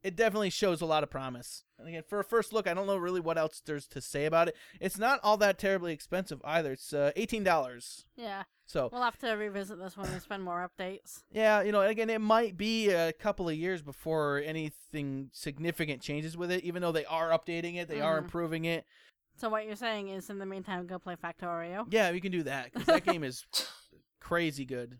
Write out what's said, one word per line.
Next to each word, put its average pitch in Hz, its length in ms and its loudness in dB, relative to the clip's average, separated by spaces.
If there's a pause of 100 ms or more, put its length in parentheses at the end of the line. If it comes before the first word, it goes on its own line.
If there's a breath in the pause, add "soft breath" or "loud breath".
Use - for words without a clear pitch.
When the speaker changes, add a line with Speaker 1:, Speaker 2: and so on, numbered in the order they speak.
Speaker 1:
It 185 120 -4
definitely 208 360 2
shows 180 280 2
a 175 60 -2
lot 156 180 4
of 143 60 -4
promise. 131 540 -10 (160)
And 120 80 -16
again, 165 200 -10
for 208 120 -2
a 196 40 0
first 220 300 2
look, 208 140 2
I 170 80 2
don't 196 120 -2
know 196 100 2
really 180 220 0
what 165 180 0
else 156 280 0
there's 147 220 -6
to 135 140 -10
say 143 240 -2
about 165 220 6
it. 156 80 -4 (240 loud breath)
It's 185 200 -4
not 254 240 2
all 208 140 6
that 196 200 4
terribly 185 340 0
expensive 170 540 -4
either. 151 280 2
It's, - 200 -10
uh, 143 220 4
eighteen 214 280 -2
dollars. 135 640 0 (100)
Speaker 2:
Yeah. 202 280 -8 (240)
Speaker 1:
So 131 240 0
Speaker 2:
We'll 247 100 -4
have 233 180 0
to 233 120 -2
revisit 202 480 -4
this 190 180 -12
one 190 120 -6
and 185 120 -6
spend 196 220 -8
more 175 260 -4
updates. - 600 -10
Speaker 1:
Yeah, 214 300 6
you 208 100 2
know, 208 100 6
and 196 80 6
again, 220 200 0
it 220 120 2
might 214 360 4
be 220 320 2
a 165 240 4
couple 202 360 -2
of 160 60 0
years 175 260 -2
before 147 640 0
anything 147 880 -6
significant 151 680 -4
changes 156 360 -4
with 175 140 -2
it, 180 120 0
even 175 180 -4
though 170 100 2
they 156 140 2
are 160 240 0
updating 170 480 2
it, 175 100 -4
they 147 140 -2
are 160 160 4
Speaker 2:
Mm-hmm. 156 80 -2
Speaker 1:
improving 165 400 -2
it. 165 200 0 (520 soft breath)
Speaker 2:
So 226 120 -4
what 214 160 -2
you're 214 120 -8
saying 208 320 -4
is, 190 200 -8
in 196 80 -8
the 196 80 -6
meantime, 190 400 -6
go 180 140 -8
play 175 160 -10
Factorio. 175 720 -6
Speaker 1:
Yeah, 196 220 6
you 180 100 -2
can 190 100 -4
do 170 120 0
that, 131 300 -6
'cause - 140 -6
that - 180 6
game 339 180 2
is 127 300 -6
Speaker 2:
<laughs> - 680 -8
Speaker 1:
crazy 156 460 0
good. 123 340 -8